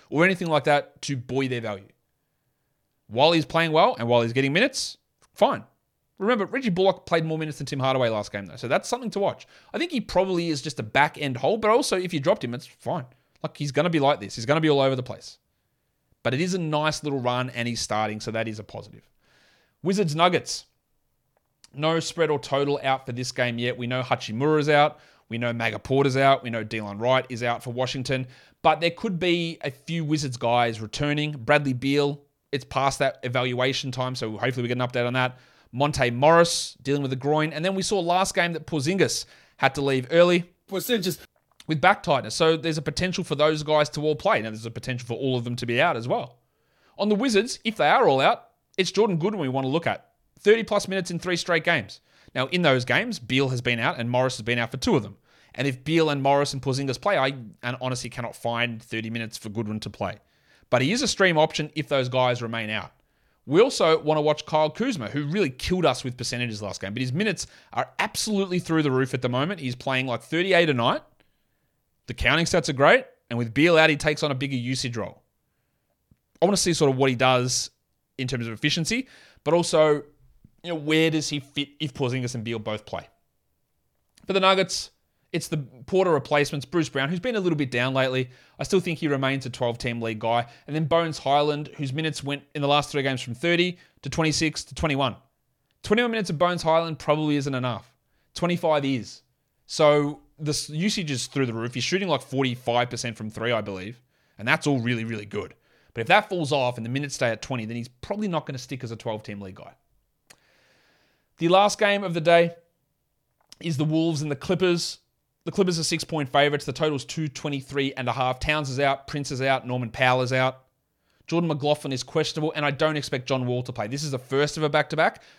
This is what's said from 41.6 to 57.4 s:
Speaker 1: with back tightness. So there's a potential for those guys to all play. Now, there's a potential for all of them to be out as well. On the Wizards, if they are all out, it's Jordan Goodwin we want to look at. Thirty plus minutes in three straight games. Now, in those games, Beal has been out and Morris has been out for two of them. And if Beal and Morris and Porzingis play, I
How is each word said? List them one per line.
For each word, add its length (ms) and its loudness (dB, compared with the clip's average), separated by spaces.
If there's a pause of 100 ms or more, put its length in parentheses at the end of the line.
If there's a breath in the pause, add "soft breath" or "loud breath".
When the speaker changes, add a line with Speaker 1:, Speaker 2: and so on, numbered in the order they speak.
Speaker 1:
with 100 0
back 220 4
tightness. 320 -2
So 240 4
there's 220 -4
a 20 -4
potential 420 -4
for 120 -4
those 260 2
guys 300 2
to 100 -6
all 140 0
play. 260 2
Now, 80 -6
there's 160 -10
a 60 -8
potential 340 -8
for 80 -6
all 240 -2
of 60 -2
them 140 -6
to 100 -6
be 120 0
out 160 2
as 120 -6
well. 320 -4 (580)
On 120 0
the 60 4
Wizards, 480 0
if 140 -2
they 100 4
are 200 6
all 120 6
out, 280 2 (280)
it's 160 -2
Jordan 260 2
Goodwin 220 -2
we 100 -2
want 160 -2
to 40 -2
look 160 0
at. 240 -4 (300)
Thirty 240 4
plus 240 -2
minutes 240 -4
in 80 -6
three 160 -2
straight 280 0
games. 380 -2 (320 soft breath)
Now, 140 -2
in 160 0
those 220 4
games, 340 0
Beal 300 0
has 120 -2
been 180 0
out 200 -2
and 100 -4
Morris 280 0
has 60 -12
been 140 -2
out 140 -2
for 60 -8
two 180 2
of 80 2
them. 140 -16 (360 soft breath)
And 140 -2
if 160 -4
Beal 260 2
and 140 -2
Morris 300 4
and 80 -6
Porzingis 380 -2
play, 180 0
I 180 2 (260)